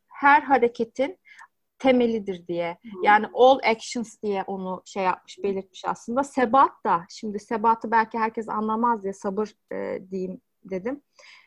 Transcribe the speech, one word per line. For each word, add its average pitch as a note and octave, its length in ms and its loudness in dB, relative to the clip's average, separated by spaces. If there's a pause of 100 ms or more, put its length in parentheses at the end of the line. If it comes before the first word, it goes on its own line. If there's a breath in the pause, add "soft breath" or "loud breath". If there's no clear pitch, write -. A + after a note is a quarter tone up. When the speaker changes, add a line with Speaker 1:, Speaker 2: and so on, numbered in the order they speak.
Speaker 1:
her C#4+ 320 4
hareketin B3+ 760 -2 (600 loud breath)
temelidir A3+ 680 0
diye. E3+ 360 -6
Speaker 2:
Hı. A#3 60 -18 (140)
Speaker 1:
Yani G#3 300 4
all B3+ 300 8
actions A3 600 -4
diye G3 240 -2
onu F#3 380 -8
şey G3 180 -6
yapmış, - 400 -4
belirtmiş F#3+ 420 -6
aslında. A#3 380 -4
Sebat C4+ 480 2 (140)
da, F3+ 240 0
şimdi G#3+ 300 -10
sebatı A3+ 520 -2
belki A3+ 280 0
herkes A3 300 -4
anlamaz A3 540 -2
diye G3 100 -4
sabır, G#3 400 -6 (180)
e, G2 280 -6 (120)
diyeyim F#3 300 -8 (220)
dedim. G3 380 -8 (460 soft breath)